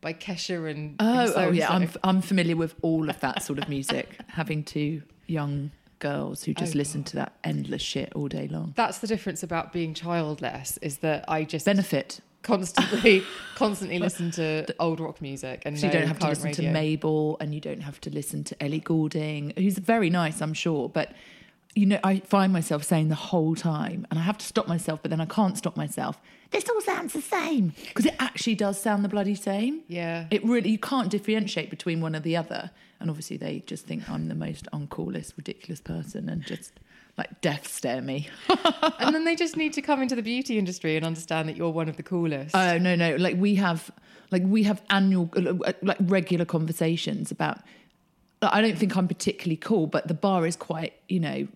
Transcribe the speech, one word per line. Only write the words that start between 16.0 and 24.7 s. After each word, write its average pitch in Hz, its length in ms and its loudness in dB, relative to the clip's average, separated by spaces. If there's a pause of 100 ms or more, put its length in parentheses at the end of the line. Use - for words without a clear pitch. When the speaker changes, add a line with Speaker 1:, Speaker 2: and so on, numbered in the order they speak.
Speaker 2:
have 156 100 -2
to 170 60 2
Speaker 1:
current 147 140 2
Speaker 2:
listen 151 120 -2
to 147 120 -4
Speaker 1:
radio. 160 100 2
Speaker 2:
Mabel, 156 680 2
and 151 160 -4
you 151 60 -6
don't 151 220 -8
have 143 180 -12
to 151 80 -8
listen 147 340 -6
to - 180 -10
Ellie 151 200 -2
Goulding, 156 760 -2
who's 190 220 2
very 202 320 4
nice, 165 320 2
I'm 156 120 -2
sure, 147 360 0
but, - 240 -2 (640)
you 208 100 6
know, 196 180 6
I 190 160 4
find 190 320 4
myself 156 320 2
saying 156 240 4
the 156 80 2
whole 160 400 2
time, 165 540 -2
and 160 100 0
I 165 40 0
have 208 160 0
to - 60 -10
stop - 220 -2
myself, 160 340 -2